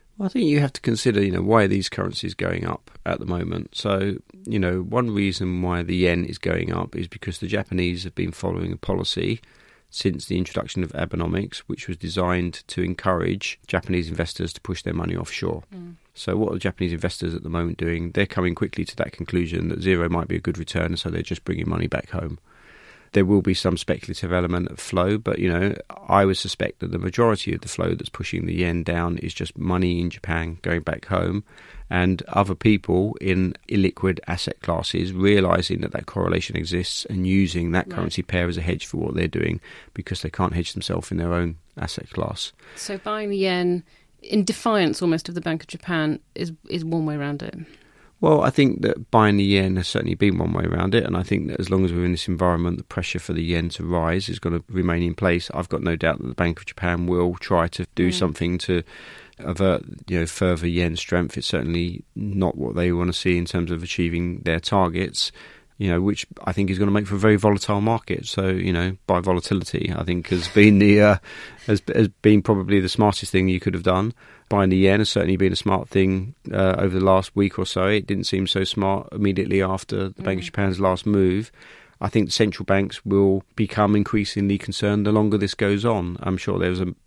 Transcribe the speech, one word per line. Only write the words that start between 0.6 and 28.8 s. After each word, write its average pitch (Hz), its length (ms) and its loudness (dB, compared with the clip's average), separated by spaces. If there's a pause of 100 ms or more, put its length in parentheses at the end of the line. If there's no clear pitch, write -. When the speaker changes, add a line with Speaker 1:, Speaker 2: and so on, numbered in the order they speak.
Speaker 1:
to - 80 -12
consider, 110 420 2
you 95 80 0
know, 90 120 0
why 107 200 6
are 98 40 4
these 98 220 0
currencies 95 440 -6
going 50 320 -4
up - 240 -8 (160)
at 87 140 -2
the - 60 -10
moment? 85 500 -4
So, 98 400 0 (300)
you 107 120 -2
know, 92 240 2
one 113 300 -2
reason 92 500 0
why 87 220 0
the 90 120 -2
yen 87 300 4
is - 140 -8
going 85 340 -2
up 87 220 -4
is 87 120 -6
because - 300 -10
the - 100 -8
Japanese 90 560 -2
have 90 120 -12
been 87 160 -2
following 90 400 -4
a 90 60 -6
policy 90 640 -4 (480)
since - 360 -4
the 92 120 -2
introduction - 460 -4
of 80 100 -6
Abenomics, 87 760 -4
which - 200 -10
was 87 100 -8
designed 90 680 -2
to - 140 -6
encourage 90 880 -2
Japanese 87 420 -2
investors 85 440 -6
to - 80 -18
push 90 200 -8
their 87 120 -4
money 85 220 -4
offshore. - 480 -6 (100)
Speaker 2:
Mm. 175 220 -16 (180)
Speaker 1:
So - 220 -6
what 107 160 0
are - 60 -4
Japanese 92 360 -4
investors 85 420 -4
at - 80 -8
the 80 60 -10
moment 85 280 -2
doing? 85 340 -4
They're 101 140 0
coming 90 300 -2
quickly 92 300 -4
to - 120 -12
that - 140 -4
conclusion 85 580 -4
that 82 120 -6
zero 87 280 2
might 85 180 -2
be 87 80 -2
a 82 60 -4
good 85 160 -4
return, 85 400 -2
so - 120 -6
they're 85 120 -4
just - 240 -8
bringing 82 240 -4
money 82 180 0
back - 220 -4
home. 80 300 -8 (720)
There 98 100 6
will 98 180 6
be 92 120 2
some 87 240 0
speculative 90 560 -4
element 87 360 0
of - 100 -12
flow, 95 380 0
but, - 220 -2
you 92 100 2
know, 90 260 2 (340)
I 98 160 6
would 95 120 2
suspect - 420 -6
that 87 120 -6
the 87 80 -4
majority 101 540 0
of 85 80 -4
the - 80 -12
flow 87 260 -2
that's - 140 -8
pushing 87 360 -6
the 85 80 -4
yen 85 300 0